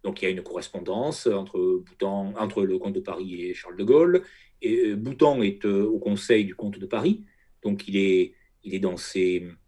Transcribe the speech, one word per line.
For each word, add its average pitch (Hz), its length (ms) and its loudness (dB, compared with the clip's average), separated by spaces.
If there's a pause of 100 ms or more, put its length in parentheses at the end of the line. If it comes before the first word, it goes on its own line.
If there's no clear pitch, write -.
Donc 98 200 -6
il - 20 -4
y 92 40 2
a - 20 2
une 92 120 -6
correspondance 98 840 -4
entre 92 580 0
Boutan, 98 500 -4
entre 104 280 -2
le 92 140 -2
comte 98 160 -6
de 95 60 -2
Paris 90 420 -8
et 90 120 -6
Charles 87 220 -14
de 101 80 -4
Gaulle, 170 380 6 (400)
et, 117 260 2
euh, 101 80 -2
Boutan 135 460 4
est, 101 220 0
euh, 101 200 2
au 107 160 0
conseil 104 440 2
du 92 120 -8
comte 101 220 -8
de 95 80 -10
Paris, 185 380 0 (380)
donc 147 240 -4
il - 100 -4
est, 95 380 2 (300)
il 95 100 -8
est 95 60 -4
dans 92 160 -2
ses 90 500 -2 (220)